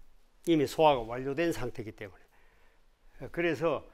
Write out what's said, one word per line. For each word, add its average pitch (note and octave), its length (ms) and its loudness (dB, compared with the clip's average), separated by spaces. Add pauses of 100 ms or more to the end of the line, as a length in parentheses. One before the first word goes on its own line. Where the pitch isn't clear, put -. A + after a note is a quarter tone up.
(460)
이미 D#3+ 200 4
소화가 C#3+ 360 4
완료된 C3 500 -4
상태이기 A#2 400 -6
때문에. - 320 -16 (1080)
그래서 D#3+ 600 0